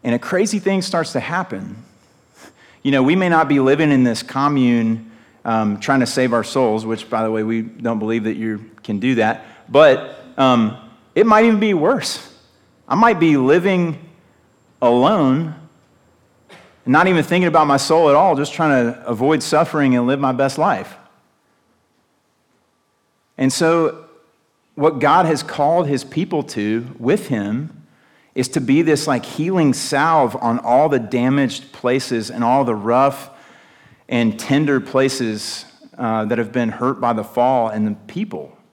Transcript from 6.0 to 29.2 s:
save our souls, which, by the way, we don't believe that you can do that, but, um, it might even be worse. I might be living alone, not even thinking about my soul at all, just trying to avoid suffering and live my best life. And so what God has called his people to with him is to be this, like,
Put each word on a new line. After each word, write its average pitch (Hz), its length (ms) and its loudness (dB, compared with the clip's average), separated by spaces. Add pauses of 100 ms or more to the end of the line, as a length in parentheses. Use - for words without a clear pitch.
save 127 260 -2
our 113 100 0
souls, 110 440 -2
which, 110 200 -8
by 110 140 -4
the 113 80 -2
way, 110 140 -2
we 113 180 -2
don't 113 380 -6
believe 110 240 -4
that 110 120 -4
you 110 360 -8 (100)
can 104 180 -6
do 123 160 0
that, 110 300 -2 (260)
but, 139 520 4 (140)
um, 120 380 2 (380)
it 220 140 2
might 220 180 6
even 220 140 4
be 208 160 0
worse. - 600 -4 (520)
I - 80 -2
might 220 240 4
be 156 180 4
living 170 720 0 (720)
alone, 139 720 2 (1300)
not 147 220 4
even 175 180 2
thinking 180 240 0
about 156 200 4
my 139 100 2
soul 160 320 4
at 139 60 6
all, 170 200 4
just 147 180 -6
trying 135 380 0
to - 140 -14
avoid 135 380 0
suffering 143 520 2
and 120 120 0
live 139 120 0
my 139 120 0
best 131 260 -2
life. 151 380 -2 (2500)
And 131 160 0
so 165 520 0 (680)
what 147 240 0
God 160 300 4
has 151 160 0
called 156 440 0
his 135 160 -2
people - 380 -4
to 110 460 -4 (100)
with 143 300 0
him 117 560 -6 (500)
is 127 160 -2
to 151 100 -4
be 135 220 2
this, 156 240 2
like, 131 200 -2